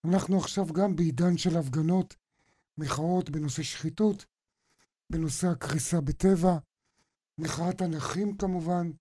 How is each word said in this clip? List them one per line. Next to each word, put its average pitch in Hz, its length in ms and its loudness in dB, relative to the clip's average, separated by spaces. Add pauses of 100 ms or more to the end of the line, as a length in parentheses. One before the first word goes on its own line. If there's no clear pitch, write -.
אנחנו 185 320 2
עכשיו 185 280 -2
גם 175 300 0
בעידן 165 420 2
של 170 200 0
הפגנות, 160 580 0 (640)
מחאות 156 520 0
בנושא 147 340 -4
שחיתות, - 640 -2 (840)
בנושא 160 360 0
הקריסה 165 540 0
בטבע, 175 560 4 (800)
מחאת 165 440 -2
הנכים 180 560 -2
כמובן. 175 640 0